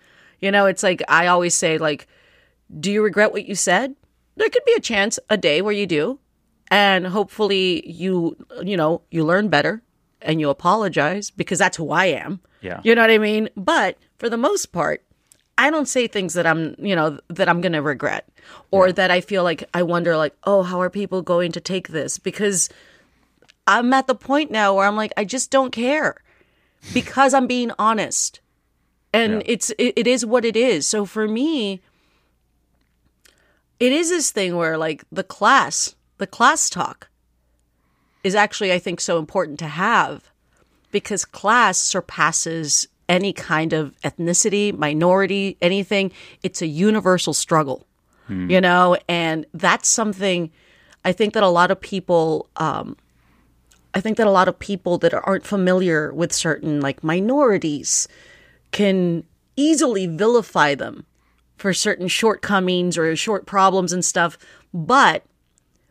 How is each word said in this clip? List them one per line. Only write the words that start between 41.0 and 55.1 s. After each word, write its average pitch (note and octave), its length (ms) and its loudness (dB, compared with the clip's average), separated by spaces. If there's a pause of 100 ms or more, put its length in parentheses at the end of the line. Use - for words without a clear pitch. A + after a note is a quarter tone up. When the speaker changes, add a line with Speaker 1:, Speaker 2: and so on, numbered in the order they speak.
Speaker 1:
class G#3+ 520 2
surpasses D#3+ 1080 -2 (220)
any F#3 240 0
kind D#3+ 400 -2
of D#3 280 -4
ethnicity, F#3+ 760 -2
minority, F3+ 840 0
anything. F#3+ 500 0 (320)
It's - 180 -6
a F3 60 -4
universal F#3 640 0
struggle, D3+ 520 -2 (420)
Speaker 2:
Hmm. F#3 220 -6
Speaker 1:
you F#3 120 4
know? F3+ 360 4 (120)
And E3 440 -2
that's F3+ 360 0
something F#3+ 600 -2 (520)
I F3+ 80 0
think G#3 220 0
that A3 100 2
a F#3+ 60 6
lot F3 200 4
of F#3+ 120 -2
people, E3 760 0
um, - 400 -4 (960)
I F#3+ 60 -2
think G#3+ 180 -2
that A3+ 100 4
a G3+ 40 6
lot F#3 160 6
of F3+ 100 -2
people F3+ 420 -4
that E3 140 2